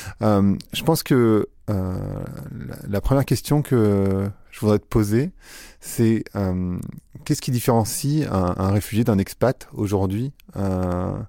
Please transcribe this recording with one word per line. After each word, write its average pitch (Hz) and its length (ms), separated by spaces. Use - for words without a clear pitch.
Euh, 101 340
je - 100
pense 156 200
que, 113 440
euh, 92 300
la, - 240
la 98 140
première 135 240
question 143 380
que 101 680
je - 80
voudrais 107 180
te - 80
poser, 113 460
c'est, 113 440
euh, 92 420
qu'est-ce - 180
qui - 80
différencie 123 800
un, 92 280
un 95 140
réfugié 104 320
d'un 113 140
expat - 560
aujourd'hui, 104 580
euh, 92 540